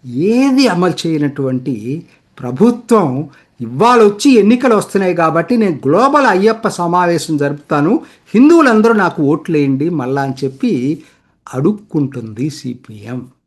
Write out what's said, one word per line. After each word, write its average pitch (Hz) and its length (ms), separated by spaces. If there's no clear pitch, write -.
ఏది 240 600
అమలు 175 400
చేయనటువంటి 135 680
ప్రభుత్వం 214 680
ఇవాళ 175 420
వచ్చి 208 260
ఎన్నికలు 240 360
వస్తున్నాయి 185 400
కాబట్టి 165 420
నేను 190 280
గ్లోబల్ 269 400
అయ్యప్ప 214 420
సమావేశం 170 720
జరుపుతాను, 143 540
హిందువులందరూ 240 600
నాకు 185 300
ఓట్లేయండి 147 680
మళ్ళా 139 320
అని 135 120
చెప్పి 135 280
అడుక్కుంటుంది 131 960
సీపీఎం. 120 720